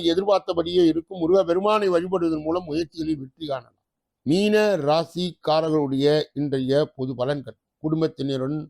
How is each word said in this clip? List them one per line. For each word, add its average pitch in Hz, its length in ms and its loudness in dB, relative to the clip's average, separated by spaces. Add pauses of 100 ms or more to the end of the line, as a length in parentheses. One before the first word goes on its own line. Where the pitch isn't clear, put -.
எதிர்பார்த்தபடியே 180 840 2
இருக்கும். 165 300 -6
முருக 175 220 4
பெருமானை 196 460 2
வழிபடுவதன் 170 580 0
மூலம் 175 220 -2
முயற்சிகளில் 156 520 -4
வெற்றி 135 260 -14
காணலாம். 127 260 -8 (520)
மீன 202 300 2 (220)
ராசிக்காரர்களுடைய 156 1300 0 (260)
இன்றைய 135 460 0 (160)
பொது 131 200 -6
பலன்கள். 131 420 -6 (260)
குடும்பத்தினருடன் 151 880 -2